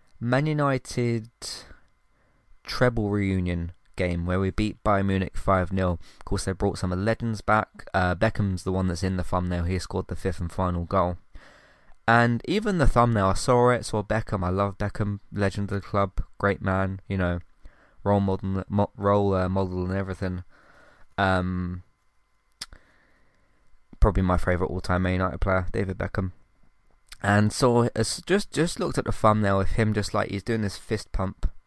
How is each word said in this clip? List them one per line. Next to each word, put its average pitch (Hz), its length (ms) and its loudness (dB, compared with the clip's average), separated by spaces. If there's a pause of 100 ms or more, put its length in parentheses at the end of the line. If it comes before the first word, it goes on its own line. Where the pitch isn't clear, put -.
(220)
Man 127 240 2
United 131 840 0 (1300)
treble 117 460 0
reunion 92 640 -2 (220)
game 87 300 -2
where 90 140 0
we 95 120 0
beat - 320 -2
Bayern 98 240 2
Munich 95 280 0
five 92 380 2
nil. 92 260 0 (200)
Of - 60 -14
course, 101 200 -2
they 95 80 -2
brought 101 240 -2
some 90 140 -4
of 90 80 -2
the 95 40 -2
legends 113 380 -2
back. - 520 -2
Uh, 90 220 2
Beckham's 98 480 0
the 101 80 -2
one 92 160 0
that's 87 160 -4
in 92 140 -2
the 90 60 -2
thumbnail. 90 420 -2
He 92 140 -2
scored - 280 -6
the 87 80 -8
fifth - 240 -4
and 85 120 -6
final 87 340 -2
goal. 90 320 0 (920)
And 120 380 4
even 202 320 0
the 147 100 6
thumbnail, 113 400 6
I 95 60 4
saw 123 360 4
it, 123 160 0
saw 107 160 -2
Beckham. 107 420 -2
I 90 60 0
love 98 280 0
Beckham, 101 420 -4 (120)
legend 101 400 -2
of 98 100 -4
the - 60 -14
club, 101 360 0 (160)
great 101 220 0
man, 95 460 0
you 98 100 -2
know, 87 220 0 (640)
role 101 160 4
model, 95 500 -2
mo-, 101 260 0
role, 101 400 2
uh, 92 140 0
model 92 360 -2
and 92 100 -2
everything. 95 480 -6 (760)
Um, 90 640 0 (2250)
probably 95 240 4
my 90 140 4
favourite 90 340 0
all-time 90 320 0
Man 90 100 0
United 92 260 -2
player, 92 320 0
David 95 260 -4
Beckham. 92 340 -4 (880)
And 104 320 2
saw, 120 320 4
uh, 120 100 0
s-, - 300 -2
just, 202 260 0
just 160 280 -2
looked - 180 -4
at - 80 -2
the - 60 0
thumbnail 104 500 4
of 98 100 4
him 107 220 2
just, 101 200 -2
like, 101 180 -2
he's 101 120 -6
doing 113 180 -2
this 101 160 -4
fist - 340 -6
pump. - 380 -2 (180)